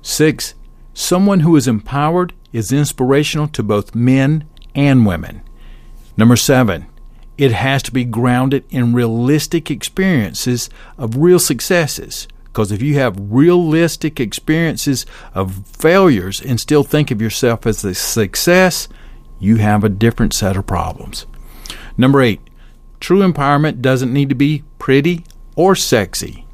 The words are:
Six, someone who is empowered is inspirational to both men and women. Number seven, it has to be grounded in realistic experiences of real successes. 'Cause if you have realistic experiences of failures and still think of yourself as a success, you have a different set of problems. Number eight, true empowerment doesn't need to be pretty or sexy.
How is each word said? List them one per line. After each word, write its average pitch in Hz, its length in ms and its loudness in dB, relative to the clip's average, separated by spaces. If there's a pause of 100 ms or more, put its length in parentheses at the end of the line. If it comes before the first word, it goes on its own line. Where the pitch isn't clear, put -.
Six, - 520 -2 (400)
someone 190 460 2
who 165 140 4
is 131 140 2
empowered 151 640 -2 (200)
is 113 200 -4
inspirational 143 720 0
to 151 160 -6
both 104 320 -2
men 135 500 2 (300)
and 135 320 4
women. 85 360 -4 (720)
Number 117 180 6
seven, 113 520 0 (520)
it 135 140 4
has 131 320 -2
to 120 80 -10
be 127 120 -2
grounded 123 640 0
in 120 260 0
realistic 123 760 0
experiences 127 960 -2 (300)
of 117 180 -6
real 175 220 4
successes. - 880 -4 (260)
'Cause 104 200 -2
if 104 100 -4
you 143 120 0
have 123 220 0
realistic 156 1000 0
experiences 143 880 -2 (260)
of 95 320 -6
failures 156 760 2
and 123 180 -4
still 147 240 2
think 151 300 0
of 107 100 -4
yourself 113 420 -2
as 110 200 -2
a 92 100 -4
success, 175 960 0 (500)
you 104 180 2
have 104 280 2
a 107 40 2
different 107 460 0
set 95 220 -2
of 98 100 -6
problems. - 600 -6 (680)
Number 135 260 4
eight, 113 180 0 (580)
true 190 220 2
empowerment 143 640 0
doesn't 131 300 0
need 139 180 0
to 135 40 0
be 143 300 0 (160)
pretty 151 440 0 (300)
or 185 220 4
sexy. - 760 -2